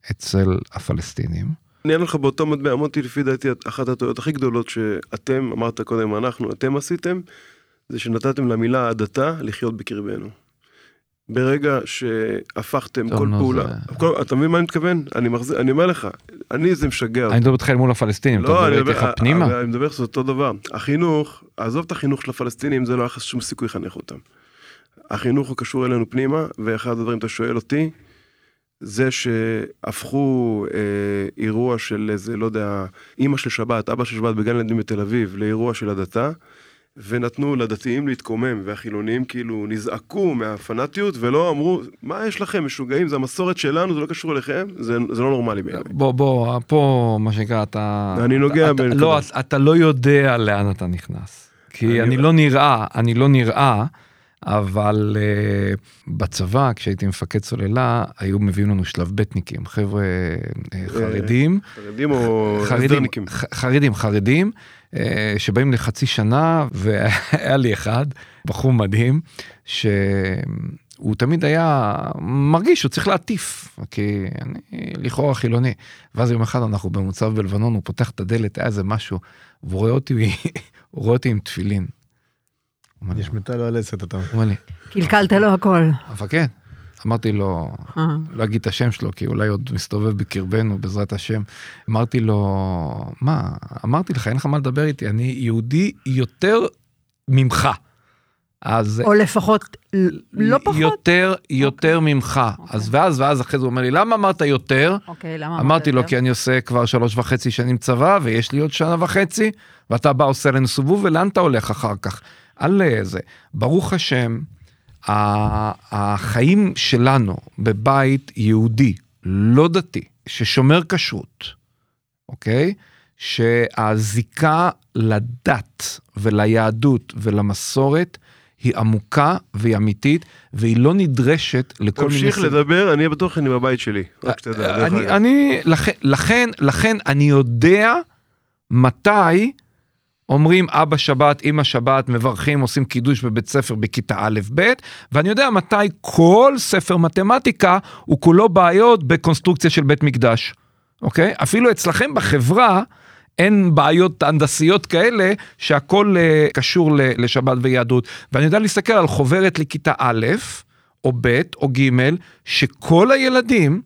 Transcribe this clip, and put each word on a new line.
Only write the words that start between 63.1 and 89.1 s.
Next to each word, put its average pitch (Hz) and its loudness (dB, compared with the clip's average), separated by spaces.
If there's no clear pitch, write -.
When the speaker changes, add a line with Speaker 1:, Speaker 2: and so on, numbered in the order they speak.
Speaker 1:
ח-, - -8
חרדים, 127 2
חרדים, 117 2
אה, 107 -2
שבאים 123 0
לחצי 120 -2
שנה, 143 0
והיה 107 -2
לי 120 2
אחד, 117 -2
בחור 127 0
מדהים, 117 0
שהוא 98 -4
תמיד 156 0
היה 147 0
מרגיש 151 2
שהוא 131 -2
צריך 165 -4
להטיף, - -6
כי 104 -4
אני - -10
לכאורה 127 -2
חילוני. 120 0
ואז 120 0
יום 117 0
אחד 123 -2
אנחנו 101 -4
במוצב 101 -4
בלבנון, 107 -2
הוא 98 -2
פותח 113 -4
את - -14
הדלת, 107 -4
היה - -4
איזה 101 -4
משהו, 101 -4
והוא 92 -6
רואה 113 2
אותי, 135 -2
<laughs> - -6
הוא - -10
רואה 113 2
אותי 127 0
עם 107 -2
תפילין. 101 -6
הוא 95 -10
אומר 90 -4
לי, 107 -4
Speaker 3:
נשמתה 101 -8
לו 117 -4
הלסת, 107 -6
אתה 92 -10
אומר. 92 -6
Speaker 1:
הוא - -8
אומר 110 2
לי, 101 0
Speaker 4:
קלקלת 196 0
לו 202 4
הכל. 180 4
Speaker 1:
המפקד. 123 -2
אמרתי 110 -2
לו, 95 -2
Speaker 4:
אה. 160 0
Speaker 1:
לא 113 -4
אגיד 110 -2
את - -6
השם 120 -2
שלו, 104 -6